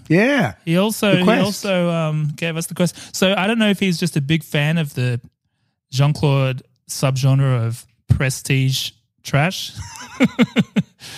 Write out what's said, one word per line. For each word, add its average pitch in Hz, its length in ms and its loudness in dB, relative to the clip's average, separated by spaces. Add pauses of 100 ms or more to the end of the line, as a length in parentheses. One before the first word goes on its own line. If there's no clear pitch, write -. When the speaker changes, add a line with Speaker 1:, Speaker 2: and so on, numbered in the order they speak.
Speaker 1:
Yeah. 208 460 2 (100)
Speaker 2:
He 170 140 2
also, 208 340 0
Speaker 1:
The 180 60 4
Speaker 2:
he 180 60 2
Speaker 1:
Quest. 226 200 4
Speaker 2:
also, 185 460 -2
um, 156 440 -2
gave 165 220 -6
us 165 100 -6
The 170 80 -14
Quest. - 400 -4
So 185 220 2
I 180 100 0
don't 233 120 2
know 214 120 4
if 190 80 0
he's 180 220 0
just 170 160 -2
a 151 60 0
big 135 200 0
fan 156 360 0
of 147 160 -4
the 123 260 -2 (680)
Jean-Claude 139 720 0 (260)
subgenre 135 800 2
of 113 180 -6 (240)
prestige 131 840 0 (300)
trash. - 500 -2 (460)
<laughs> - 340 0 (640)